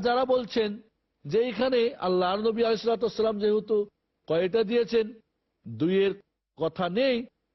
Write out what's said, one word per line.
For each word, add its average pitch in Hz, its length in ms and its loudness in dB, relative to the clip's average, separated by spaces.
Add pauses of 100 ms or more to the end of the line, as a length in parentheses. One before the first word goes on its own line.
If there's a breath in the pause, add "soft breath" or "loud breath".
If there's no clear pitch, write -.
যারা 247 180 2 (100)
বলছেন 226 360 0 (560)
যে 147 120 0 (100)
এইখানে 247 320 0 (280)
আল্লাহর 185 400 0
নবী 226 160 0
আলাইহিস 226 220 0
সালাতু 226 200 0
ওয়াস 202 160 -4
সালাম 220 220 0
যেহেতু 214 340 0 (500)
কয়টা 180 420 2
দিয়েছেন, 233 360 2 (600)
দুইয়ের 185 480 0 (440)
কথা 160 280 -4 (140)
নেই, 262 160 2 (400)